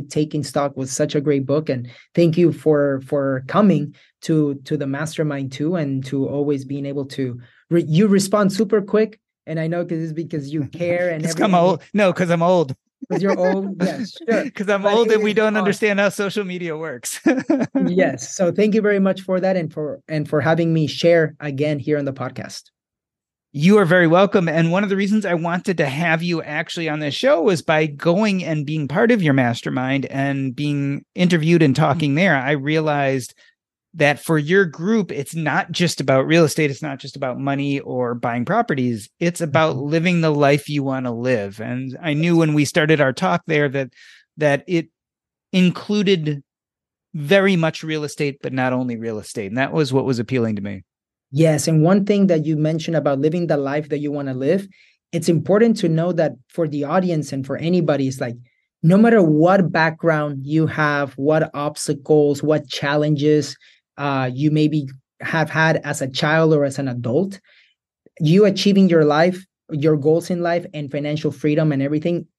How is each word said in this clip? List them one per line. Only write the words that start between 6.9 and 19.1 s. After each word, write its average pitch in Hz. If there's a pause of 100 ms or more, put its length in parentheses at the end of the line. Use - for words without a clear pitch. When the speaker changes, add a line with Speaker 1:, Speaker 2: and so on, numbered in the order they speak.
Speaker 1:
to, 127 (300)
re-, 165
you 170
respond 196
super 220
quick. 214 (260)
And 160
I 160
know 175
'cause 170
it's 165
because 151
you 151
Speaker 2:
<laughs> -
Speaker 1:
care 175
and 156
Speaker 2:
'Cause 160
I'm 190
Speaker 1:
everything. 175
Speaker 2:
old. 165 (100)
No, 202
'cause 180
I'm 170
old. 170 (360)
Speaker 1:
'Cause 180
you're 196
old, 190
Speaker 2:
<laughs> 175
Speaker 1:
yes, 156 (140)
sure. 226
Speaker 2:
'Cause 196
I'm 196
Speaker 1:
But 202
Speaker 2:
old 233
Speaker 1:
it 220
Speaker 2:
and 214
we 214
Speaker 1:
is 202
Speaker 2:
don't 214
Speaker 1:
fun. 214
Speaker 2:
understand 202
how 202
social 202
media 175
works. 151
<laughs> - (540)
Speaker 1:
Yes. 175
So 180
thank 196
you 220
very 202
much 190